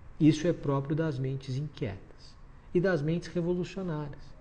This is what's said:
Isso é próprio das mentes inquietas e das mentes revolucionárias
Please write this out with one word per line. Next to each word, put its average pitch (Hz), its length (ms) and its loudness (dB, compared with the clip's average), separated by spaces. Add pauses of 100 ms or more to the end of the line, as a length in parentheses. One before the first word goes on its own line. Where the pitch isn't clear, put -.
(180)
Isso 160 300 6
é 165 40 4
próprio 139 440 0
das 156 220 0
mentes 131 380 -4
inquietas - 800 -8 (400)
e 180 60 6
das 175 200 4
mentes 165 280 0
revolucionárias 170 1120 -2